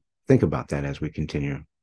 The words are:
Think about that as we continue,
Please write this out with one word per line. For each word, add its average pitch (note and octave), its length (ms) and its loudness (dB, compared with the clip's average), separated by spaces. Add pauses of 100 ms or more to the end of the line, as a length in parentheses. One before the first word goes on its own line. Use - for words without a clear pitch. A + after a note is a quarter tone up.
(280)
Think C3+ 160 6
about D2+ 240 -2
that C#2+ 160 -2
as C#2 160 -6
we D#2 100 -4
continue, D2 540 -6 (180)